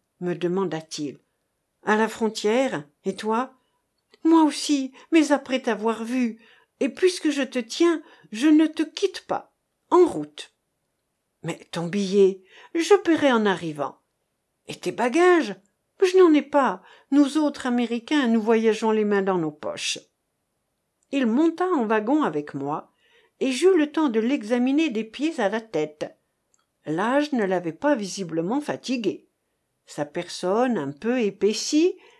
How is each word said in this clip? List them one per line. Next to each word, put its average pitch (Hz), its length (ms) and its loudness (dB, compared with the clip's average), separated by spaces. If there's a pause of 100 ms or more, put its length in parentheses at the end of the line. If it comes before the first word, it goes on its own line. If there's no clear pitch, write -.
(200)
me 180 140 -4
demanda-t-il. « 160 840 -6 (680)
À 214 120 2
la 220 120 2
frontière. 220 800 -2 (200)
Et 190 100 -4
toi ? » « 226 380 -4 (680)
Moi 320 200 6
aussi, 277 480 -2 (180)
mais 302 220 4
après 262 300 -2
t'avoir 220 420 -2
vu, 233 340 -2 (400)
et 277 120 -2
puisque 359 400 0
je 277 120 -2
te 254 160 -6
tiens, 320 440 0 (300)
je 233 160 0
ne 311 180 6
te 311 160 -4
quitte - 440 -6
pas. - 280 -6 (360)
En 359 140 6
route. » « - 500 -4 (880)
Mais - 280 -10
ton 170 160 -6
billet, 196 560 2 (320)
je 330 220 2
paierai 302 360 2
en 220 140 2
arrivant. » 156 520 -4 (680)
Et - 60 -10
tes - 180 -6
bagages ? 254 640 2 (460)
Je 370 160 4
n'en 349 160 8
ai 285 80 4
pas. 240 400 0 (280)
Nous 285 280 4
autres 294 280 -2
Américains, 240 600 0
nous 226 140 4
voyageons 220 500 2
les 214 140 2
mains 202 180 2
dans 190 160 0
nos 156 140 -2
poches. - 460 -8 (1120)
Il 269 160 0
monta 320 400 0
en 302 200 0
wagon 220 360 0
avec 151 320 -6
moi, 143 360 -8 (500)
et 262 120 -2
j'eus 349 240 2
le 294 160 0
temps 311 160 0
de 220 120 0
l'examiner 254 720 0
des 220 140 -4
pieds 294 340 -6
à 247 100 0
la 220 120 -4
tête. 151 580 -8 (680)
L'âge 240 460 -2
ne 233 120 0
l'avait 180 280 -2
pas 294 220 0
visiblement 185 640 -4
fatigué. 220 680 -6 (580)
Sa - 180 -8
personne, 196 720 -4
un 139 120 -6
peu 233 300 -4
épaissie, 226 760 0 (240)